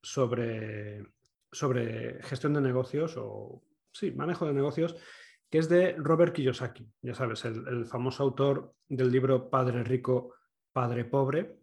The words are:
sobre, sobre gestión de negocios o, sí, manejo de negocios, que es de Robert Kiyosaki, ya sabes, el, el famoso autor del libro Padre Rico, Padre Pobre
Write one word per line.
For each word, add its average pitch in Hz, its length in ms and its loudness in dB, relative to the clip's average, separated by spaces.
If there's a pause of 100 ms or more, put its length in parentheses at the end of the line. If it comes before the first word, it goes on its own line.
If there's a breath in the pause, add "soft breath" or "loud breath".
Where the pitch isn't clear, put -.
sobre, 110 1000 -4 (460)
sobre 117 720 -2
gestión 147 300 -2
de 147 60 2
negocios 135 560 0
o, 107 460 -12 (300)
sí, - 180 -6
manejo 156 360 -4
de 147 60 -2
negocios, 151 440 0 (520 loud breath)
que 156 100 2
es 160 100 2
de 180 240 6
Robert 165 420 4
Kiyosaki, 127 500 -2 (180)
ya 123 120 -8
sabes, 113 300 -2
el, 113 240 -6
el 120 180 -4
famoso 127 380 -2
autor 135 500 0 (140)
del 127 240 2
libro 131 360 4
Padre 123 360 2
Rico, 127 500 0 (380 loud breath)
Padre 120 320 0
Pobre 139 580 0